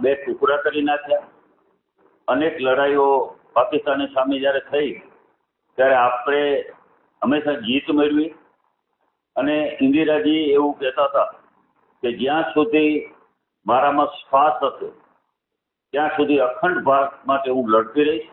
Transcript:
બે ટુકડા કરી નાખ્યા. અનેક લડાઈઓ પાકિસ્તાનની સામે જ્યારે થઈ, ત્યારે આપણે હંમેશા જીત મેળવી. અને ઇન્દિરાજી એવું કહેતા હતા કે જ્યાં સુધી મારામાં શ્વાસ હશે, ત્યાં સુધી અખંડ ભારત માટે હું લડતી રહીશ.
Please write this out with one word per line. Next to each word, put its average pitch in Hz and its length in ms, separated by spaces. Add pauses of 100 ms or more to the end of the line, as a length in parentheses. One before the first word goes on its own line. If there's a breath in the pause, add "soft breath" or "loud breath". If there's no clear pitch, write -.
બે 135 140
ટુકડા 139 420
કરી 147 240
નાખ્યા. 147 420 (1040)
અનેક 147 340
લડાઈઓ 139 760 (180)
પાકિસ્તાનની 139 520
સામે 135 340
જ્યારે 135 200
થઈ, 143 420 (720)
ત્યારે 131 200
આપણે 143 720 (580)
હંમેશા 143 300
જીત 123 380
મેળવી. 151 420 (1000)
અને 147 460
ઇન્દિરાજી 147 480
એવું 147 440
કહેતા 139 300
હતા 139 200 (760)
કે 120 100
જ્યાં 135 320
સુધી 151 680 (560)
મારામાં 143 400
શ્વાસ - 580
હશે, - 280 (1000)
ત્યાં 147 180
સુધી 143 280
અખંડ - 460
ભારત 135 440
માટે 135 240
હું 127 180
લડતી 110 340
રહીશ. 156 300